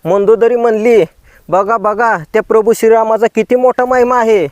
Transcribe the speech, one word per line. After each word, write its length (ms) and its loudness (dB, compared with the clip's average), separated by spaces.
मंदोदरी 520 0
म्हणली, 480 2
"बघा, 280 -2
बघा, 420 -2
त्या 100 0
प्रभू 300 0
श्रीरामाचा 600 0
किती 200 -2
मोठा 300 0
महिमा 340 0
आहे." 340 0